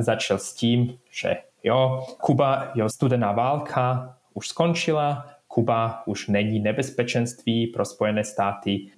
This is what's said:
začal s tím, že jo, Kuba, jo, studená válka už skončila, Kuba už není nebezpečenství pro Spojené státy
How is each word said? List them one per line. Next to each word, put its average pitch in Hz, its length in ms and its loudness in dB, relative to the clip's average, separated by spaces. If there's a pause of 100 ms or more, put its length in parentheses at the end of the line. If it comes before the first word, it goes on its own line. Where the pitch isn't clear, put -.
začal 107 360 0
s - 160 -10
tím, 123 440 2 (120)
že - 260 -2 (280)
jo, 131 380 2 (180)
Kuba, 135 540 2
jo, 107 140 0
studená 117 440 2
válka 127 840 0 (180)
už - 140 -8
skončila, 156 760 0 (220)
Kuba 117 580 0
už 101 220 -6
není 104 320 2
nebezpečenství 117 1080 0
pro 107 180 -2
Spojené 107 400 0
státy 101 720 -2